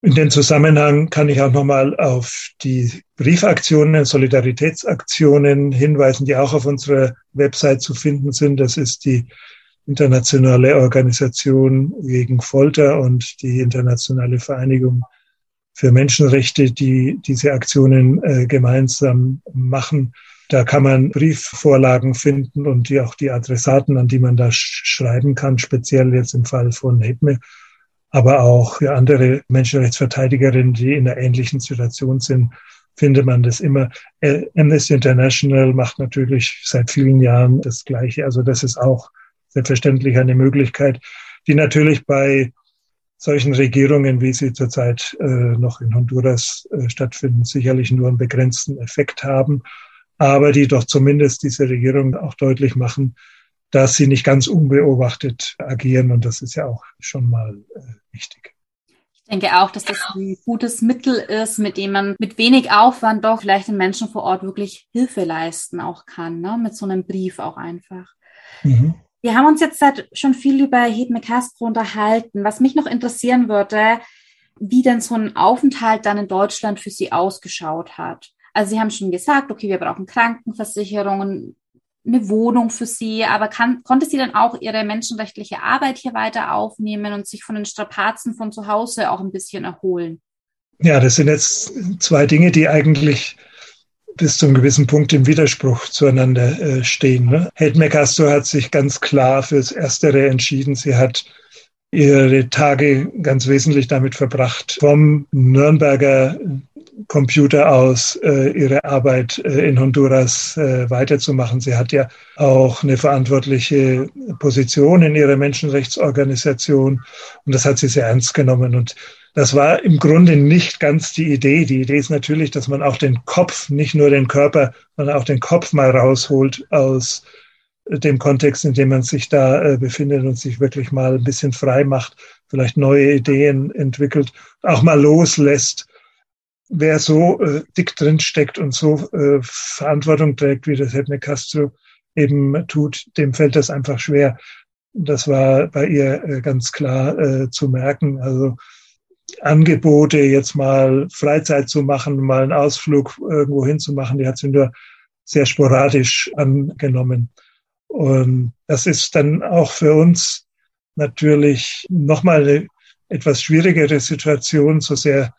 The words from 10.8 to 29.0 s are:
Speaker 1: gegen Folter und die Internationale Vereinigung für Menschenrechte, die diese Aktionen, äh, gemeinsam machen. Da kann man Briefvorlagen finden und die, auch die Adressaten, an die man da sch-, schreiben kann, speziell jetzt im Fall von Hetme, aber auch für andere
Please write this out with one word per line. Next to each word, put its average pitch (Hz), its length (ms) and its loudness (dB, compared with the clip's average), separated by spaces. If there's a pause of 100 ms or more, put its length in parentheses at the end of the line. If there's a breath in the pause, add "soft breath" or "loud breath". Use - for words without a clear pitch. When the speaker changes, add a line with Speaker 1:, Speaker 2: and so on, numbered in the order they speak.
Speaker 1:
gegen 127 380 -2
Folter 139 600 2
und 127 420 -2
die 127 180 -2
Internationale 123 800 -2
Vereinigung 127 640 -2 (720)
für 127 180 4
Menschenrechte, 131 760 4
die 131 560 -2
diese 139 260 0
Aktionen, 131 680 4
äh, 131 240 0
gemeinsam 127 960 0 (100)
machen. 127 640 -4 (340 soft breath)
Da 127 160 2
kann 139 200 2
man 135 260 4
Briefvorlagen 131 1040 2
finden 139 520 -2
und 123 220 0
die, 135 120 0
auch 120 140 -6
die 139 160 -6
Adressaten, 127 680 0
an 123 100 2
die 127 120 0
man 123 160 2
da 120 120 2
sch-, - 360 -4
schreiben 127 500 0
kann, 131 240 0
speziell 127 560 0
jetzt 127 180 0
im 123 120 0
Fall 120 280 -2
von 123 300 0
Hetme, 123 380 0 (720 soft breath)
aber 131 300 4
auch 120 360 4
für 139 180 -2
andere 127 540 4